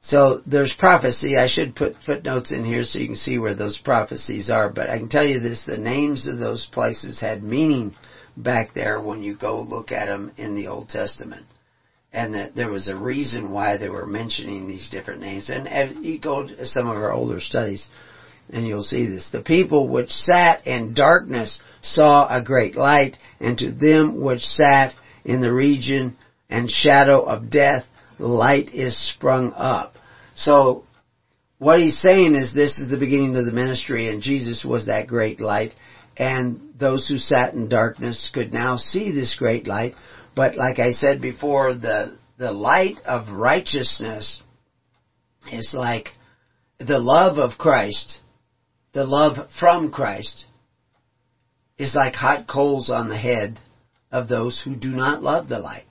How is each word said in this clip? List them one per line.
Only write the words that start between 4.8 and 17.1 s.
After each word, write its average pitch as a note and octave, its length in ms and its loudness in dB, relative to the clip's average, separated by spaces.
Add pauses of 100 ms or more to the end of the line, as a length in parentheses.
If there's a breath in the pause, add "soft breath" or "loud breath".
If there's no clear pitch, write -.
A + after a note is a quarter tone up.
I - 80 -4
can A2+ 120 -10
tell D3 180 2
you C3+ 120 -2
this, A#2 240 -8
the - 140 -8
names C3 480 -4
of B2+ 140 -8
those A2+ 260 -6
places A#2 560 -6
had G#2+ 220 -6
meaning B2 500 0 (420 soft breath)
back A#2 380 -4
there G#2+ 260 -4
when G#2+ 220 -10
you G2+ 140 -8
go A2 260 -6
look A2 300 -10
at G#2 180 -6
'em G2+ 280 -8
in G#2+ 180 -10
the G2+ 120 -8
Old - 220 -12
Testament. - 560 -10 (680)
And A2 220 -6
that G2+ 220 -10
there A#2 160 -6
was G2 160 -8
a F#2+ 80 -6
reason A#2+ 560 -6
why G2+ 260 -2
they G#2 120 -6
were F#2 180 -10
mentioning G2+ 600 -8
these F#2+ 220 -14
different - 320 -12
names. G2 300 -10
And, C3 160 -8
and C3+ 360 -4
you D#3+ 140 -6
go C#3 300 -6
to - 180 -14
some B2 220 -4
of A2 100 -4
our G#2+ 140 -2